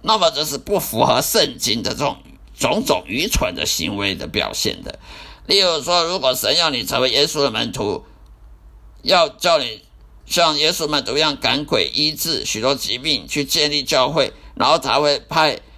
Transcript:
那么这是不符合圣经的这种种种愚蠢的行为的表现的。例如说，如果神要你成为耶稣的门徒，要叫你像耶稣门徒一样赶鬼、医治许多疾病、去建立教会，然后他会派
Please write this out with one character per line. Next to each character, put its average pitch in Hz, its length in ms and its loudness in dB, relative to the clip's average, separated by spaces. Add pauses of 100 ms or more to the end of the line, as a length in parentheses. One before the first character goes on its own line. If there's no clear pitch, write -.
那 220 160 2
么 170 140 4
这 147 120 -2
是 143 140 -4
不 190 220 0
符 120 240 0
合 120 180 4
圣 - 340 0
经 107 280 -2
的 107 80 -4
这 - 60 -6
种 139 180 -2 (420)
种 156 260 0
种 - 220 0
愚 131 220 -4
蠢 - 260 0
的 76 100 -4
行 - 320 -2
为 98 200 -2
的 - 100 -8
表 - 260 -4
现 - 300 -4
的。 - 160 -12 (480)
例 196 140 4
如 165 220 2
说， 175 200 2
如 175 160 -2
果 127 160 2
神 131 220 0
要 165 140 2
你 120 140 -4
成 127 160 -2
为 127 100 2
耶 143 180 2
稣 151 140 -2
的 131 100 2
门 113 180 -4
徒， 104 340 -4 (1000)
要 170 260 4
叫 165 300 2
你 117 240 -4 (440)
像 160 320 2
耶 156 140 2
稣 156 160 -4
门 143 160 -2
徒 127 120 -4
一 151 40 2
样 151 160 2
赶 131 280 0
鬼、 104 300 0
医 151 180 0
治 156 320 -6
许 - 160 -4
多 131 140 2
疾 123 240 -6
病、 135 300 -4
去 147 160 -2
建 147 260 0
立 147 140 -2
教 131 240 2
会， 147 240 0 (240)
然 123 120 2
后 156 80 6
他 135 220 0
会 143 220 2
派 156 400 0 (180)